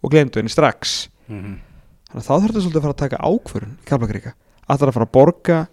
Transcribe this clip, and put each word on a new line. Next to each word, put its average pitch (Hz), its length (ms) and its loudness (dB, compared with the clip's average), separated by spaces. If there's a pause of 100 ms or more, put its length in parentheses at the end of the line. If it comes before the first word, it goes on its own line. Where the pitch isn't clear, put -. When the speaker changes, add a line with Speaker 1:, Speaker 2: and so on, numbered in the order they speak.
Speaker 1:
og 131 80 -2
gleymdu 147 280 2
henni 110 100 -4
strax.“ - 580 0 (220)
Speaker 2:
Mhm. 101 300 -14 (500)
Speaker 1:
Þannig - 140 -14
að - 20 -16
þá 131 160 0
þarf 214 80 2
þetta 220 120 -2
svolítið 165 180 0
að - 20 -4
fara 143 120 -2
að - 40 -8
taka 139 200 -4
ákvörðun - 600 -4
í - 80 -20
Kaplakrika. 113 480 -4 (360)
Ætlar 139 200 2
að 131 40 -4
fara 113 120 2
að - 60 -12
borga 165 600 4